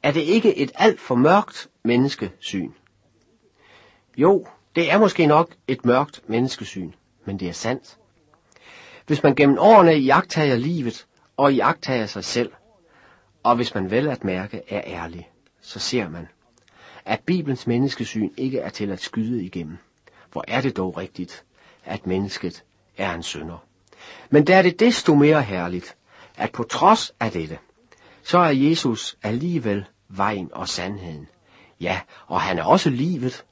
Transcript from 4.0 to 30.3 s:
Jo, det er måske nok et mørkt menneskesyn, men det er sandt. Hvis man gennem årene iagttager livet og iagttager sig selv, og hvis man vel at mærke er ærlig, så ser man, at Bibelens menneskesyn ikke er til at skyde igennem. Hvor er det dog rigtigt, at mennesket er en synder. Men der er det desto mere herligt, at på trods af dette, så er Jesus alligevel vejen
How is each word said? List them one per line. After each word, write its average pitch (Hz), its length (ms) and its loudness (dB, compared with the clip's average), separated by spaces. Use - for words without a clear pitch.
Jo, 180 300 4
det 160 160 0
er 196 60 4
måske 185 280 4
nok 151 240 4
et 127 160 -4
mørkt 127 420 0
menneskesyn, 107 680 -6
men 98 160 -8
det 92 80 -6
er 85 40 -8
sandt. - 460 -8
Hvis 147 160 -2
man 139 120 4
gennem 139 240 4
årene 175 400 8
iagttager 139 580 2
livet 131 500 -4
og 139 160 2
iagttager 127 540 -2
sig 101 180 -10
selv, - 260 -4
og 120 140 4
hvis 120 180 -4
man 95 160 -4
vel 131 180 0
at 127 160 -8
mærke 95 440 -6
er 104 180 -8
ærlig, 87 440 -14
så - 180 -18
ser 107 300 -4
man, 80 200 -14
at 110 160 -4
Bibelens 151 460 -4
menneskesyn 120 680 -2
ikke 131 220 -4
er 76 100 -6
til 101 220 -8
at 95 100 -10
skyde 113 440 -6
igennem. 85 340 -12
Hvor - 160 -8
er 120 120 -2
det 131 160 -2
dog 92 200 -4
rigtigt, - 480 -12
at 90 220 -10
mennesket 92 580 -6
er 95 180 -6
en 82 80 -12
synder. 80 420 -12
Men 147 160 6
der 185 100 6
er 190 60 8
det 180 180 2
desto 226 340 4
mere 147 280 6
herligt, 90 540 -8
at - 160 -6
på 120 100 -8
trods 190 580 2
af 113 100 -2
dette, 80 280 -8
så - 160 2
er 170 120 4
Jesus 139 720 0
alligevel 113 600 -4
vejen 98 440 -4